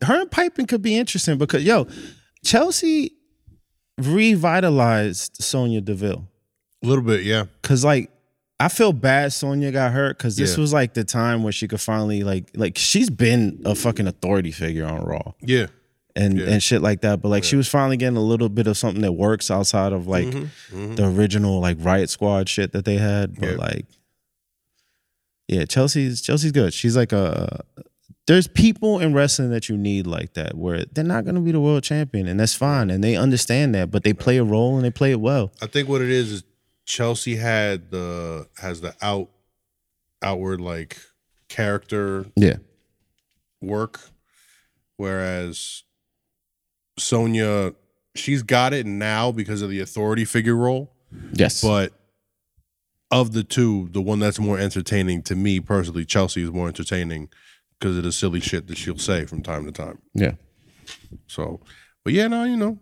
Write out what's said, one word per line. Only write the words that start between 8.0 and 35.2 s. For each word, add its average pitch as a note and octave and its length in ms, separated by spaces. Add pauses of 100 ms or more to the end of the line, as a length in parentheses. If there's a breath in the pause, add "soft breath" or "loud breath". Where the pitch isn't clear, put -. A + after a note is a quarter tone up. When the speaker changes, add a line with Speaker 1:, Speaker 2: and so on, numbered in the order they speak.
Speaker 1:
I D#3 80
feel G#3 240
bad C3+ 400
Sonya C#3 400
got C3 200
hurt C#3 260
'cause A2 180
this B2 180
Speaker 2:
Yeah. D#3 60
Speaker 1:
was, D3 120
like, C3+ 220
the A#2 100
time A#2 380
where G#2+ 100
she A2 140
could G2+ 140
finally, G#2+ 420
like, F#2+ 320
like, G2+ 240
she's A3+ 320
been A#2 540
a G2+ 100
fucking A2 320
authority F2+ 460
figure D#2+ 340
on D#2+ 160
Raw. D#2+ 380
Speaker 2:
Yeah. B2 260 (480)
Speaker 1:
And, G2 240
Speaker 2:
Yeah. F#2 80
Speaker 1:
and G#2 160
shit G#2+ 200
like G2+ 180
that. G#2 220
But, G#2 80
like, G2+ 140
she C#3 120
Speaker 2:
Yeah. - 20
Speaker 1:
was C3 100
finally C3+ 280
getting B2 220
a A2 40
little A2+ 280
bit G#2+ 160
of G#2+ 100
something G#2 260
that F#2+ 100
works G#2 380
outside G2 420
of, F2+ 140
like, G#2+ 200
Speaker 2:
Mm-hmm. C#3 500
Mm-hmm. G#2 200
Speaker 1:
the G#2+ 100
original, G2 540
like, F2 200
Riot F#2 300
Squad G2+ 380
shit G2 240
that F#2+ 120
they G2+ 140
had. G2+ 420
But, F#2+ 120
Speaker 2:
Yeah. F2 40
Speaker 1:
like, D#2+ 300 (1600)
yeah, F2 160
Chelsea's, C3 560
Chelsea's D3+ 320
good. A2+ 220
She's, A#2 220
like, A#2 160
a, F#2+ 520 (600)
there's F3+ 200
people G#3+ 540
in D#3+ 140
wrestling C#3 360
that A#2 180
you G#2+ 80
need G2+ 300
like E2+ 280
that D#2 220
where E2+ 360
they're D#3 100
not D#3 220
gonna F3+ 160
be E3+ 100
the D#3+ 100
world D3 220
champion, C3+ 460
and F#2 100
that's A2 160
fine. C3+ 360
And F#2+ 120
they A2 140
understand B2 580
that, F2+ 160
but G2+ 140
they G#2+ 80
play B2+ 240
a B2 80
role A2+ 320
and B2+ 80
they A#2+ 60
play C3+ 200
it A#2+ 100